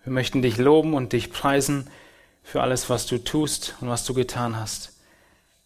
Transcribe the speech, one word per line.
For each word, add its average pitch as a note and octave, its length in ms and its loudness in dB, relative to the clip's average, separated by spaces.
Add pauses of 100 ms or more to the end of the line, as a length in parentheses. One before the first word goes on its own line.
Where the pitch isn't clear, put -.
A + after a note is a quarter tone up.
wir C3 80 -8
möchten B2+ 300 0
dich A2+ 160 2
loben D3+ 380 6
und B2+ 180 -2
dich A#2 180 0
preisen C#3 580 0 (540)
für - 180 -2
alles, B2+ 280 0
was A#2+ 160 0
du A#2+ 140 -2
tust - 600 -4
und B2 80 -8
was A#2+ 160 -2
du C3 100 -4
getan A#2+ 460 -2
hast. - 400 -10 (680)